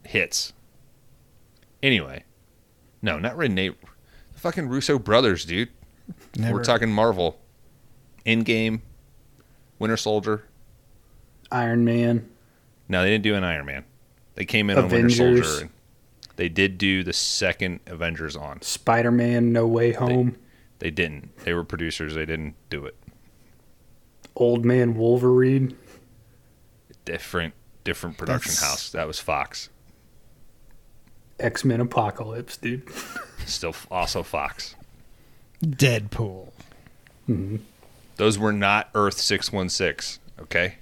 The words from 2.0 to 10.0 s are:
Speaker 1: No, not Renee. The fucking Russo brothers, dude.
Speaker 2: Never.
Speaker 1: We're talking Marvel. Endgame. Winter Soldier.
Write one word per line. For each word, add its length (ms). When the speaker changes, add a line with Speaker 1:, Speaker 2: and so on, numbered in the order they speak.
Speaker 1:
No, 160
not 200
Renee. 320
The 680
fucking 280
Russo 320
brothers, 460
dude. 240
Speaker 2:
Never. 200
Speaker 1:
We're 60
talking 280
Marvel. 480
Endgame. 560
Winter 180
Soldier. 460